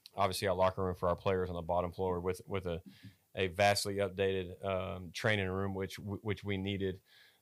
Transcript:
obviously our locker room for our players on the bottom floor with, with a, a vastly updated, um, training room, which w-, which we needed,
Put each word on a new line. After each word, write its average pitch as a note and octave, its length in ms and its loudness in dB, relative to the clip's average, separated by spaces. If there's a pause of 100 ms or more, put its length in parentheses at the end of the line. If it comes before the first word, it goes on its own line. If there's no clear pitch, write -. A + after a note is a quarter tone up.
(160)
obviously G2 300 2
our F#2 80 4
locker F#2 300 2
room F#2 100 0
for F2+ 140 0
our F2 80 4
players F#2 340 0
on F2 60 -6
the E2+ 60 -6
bottom F2 280 0
floor F2+ 300 -2
with, F2+ 260 -2
with F#2 200 -4
a, E2 140 -2 (540)
a F#2+ 140 2
vastly G2+ 480 4
updated, F#2+ 540 0 (140)
um, F#2 480 -2
training G#2 360 2
room, F#2+ 260 -2
which F#2+ 220 -4
w-, G2+ 260 -6
which G2+ 220 -4
we G2+ 120 -2
needed, F#2+ 440 -2 (420)